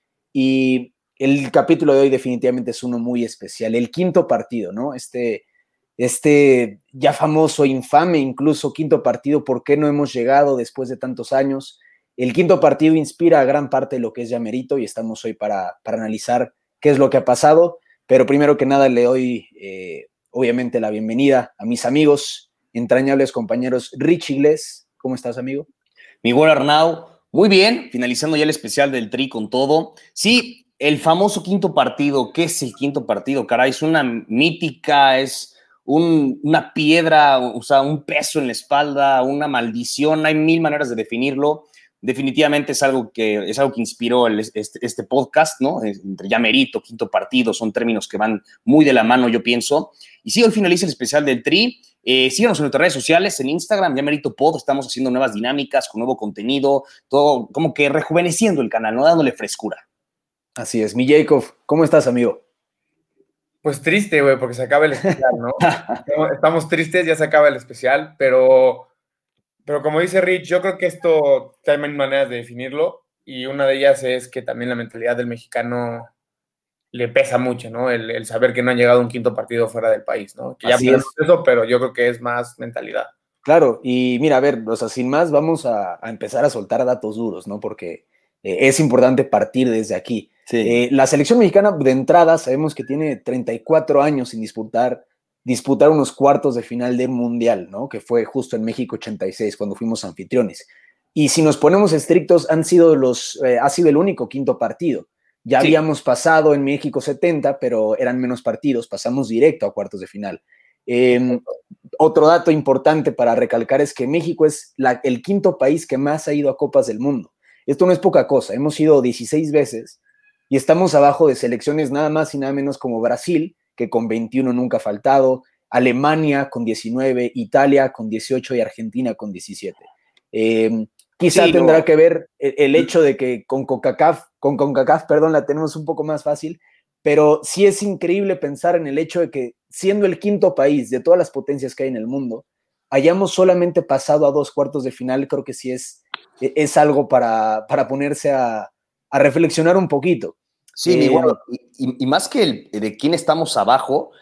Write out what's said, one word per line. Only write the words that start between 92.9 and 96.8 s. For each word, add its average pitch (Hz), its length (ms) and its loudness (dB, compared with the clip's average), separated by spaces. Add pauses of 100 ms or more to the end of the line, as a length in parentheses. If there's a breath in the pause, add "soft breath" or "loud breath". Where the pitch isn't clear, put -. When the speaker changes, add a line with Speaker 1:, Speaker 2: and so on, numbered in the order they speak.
Speaker 1:
treinta 120 380 -6
y 117 60 -8
cuatro 156 420 0
años 143 280 0
sin 113 120 -10
disputar, 117 640 -4 (400)
disputar 131 460 2
unos 147 200 2
cuartos 139 440 0
de 117 80 -6
final 123 340 -6